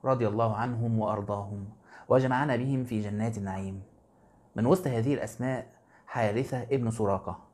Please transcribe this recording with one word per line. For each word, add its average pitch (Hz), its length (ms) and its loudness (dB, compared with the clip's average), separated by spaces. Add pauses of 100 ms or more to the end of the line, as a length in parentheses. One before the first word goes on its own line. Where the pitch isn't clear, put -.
رضي 123 240 2
الله 110 280 2
عنهم 117 420 0
وأرضاهم، 101 680 -2 (400)
وجمعنا 131 480 4
بهم 131 280 0
في 113 160 -2
جنات 107 380 -2
النعيم. 95 440 -6 (720)
من 110 100 2
وسط 185 200 4
هذه 127 280 2
الأسماء 127 520 -4 (400)
حارثة 123 560 -2
ابن 120 280 0
سراقة 98 480 -2 (160)